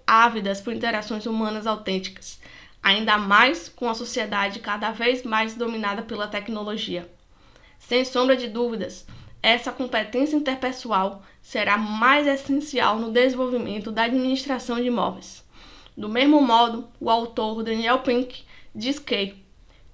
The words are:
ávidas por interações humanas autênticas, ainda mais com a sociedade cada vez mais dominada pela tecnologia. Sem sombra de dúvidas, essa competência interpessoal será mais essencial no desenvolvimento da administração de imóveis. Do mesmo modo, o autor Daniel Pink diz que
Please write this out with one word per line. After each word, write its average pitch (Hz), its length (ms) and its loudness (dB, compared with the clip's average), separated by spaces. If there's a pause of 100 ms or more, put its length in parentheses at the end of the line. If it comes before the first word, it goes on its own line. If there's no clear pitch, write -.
ávidas 220 560 2
por 233 120 -6
interações 220 520 -4
humanas 220 420 -4
autênticas, 190 720 -6 (420)
ainda 208 360 4
mais 214 520 4
com 240 200 -6
a 226 40 -2
sociedade 208 680 -4
cada 208 320 -4
vez 240 320 0
mais 220 300 -2
dominada 226 480 -4
pela 208 260 -6
tecnologia. 208 840 -6 (680)
Sem 254 280 0
sombra 262 300 4
de 247 120 -4
dúvidas, 226 580 -6 (380)
essa 233 280 2
competência 247 640 -2
interpessoal 254 840 -2 (200)
será 208 360 0
mais 226 480 2
essencial 269 720 0
no 226 140 -4
desenvolvimento 240 800 0
da 220 120 0
administração 254 760 -2
de 247 100 -2
imóveis. 190 560 -4 (520)
Do 208 140 -10
mesmo 285 320 6
modo, 233 460 4 (120)
o 226 100 -2
autor 226 540 0
Daniel 226 360 0
Pink 254 440 -2 (300)
diz 254 240 -4
que 196 380 -4 (580)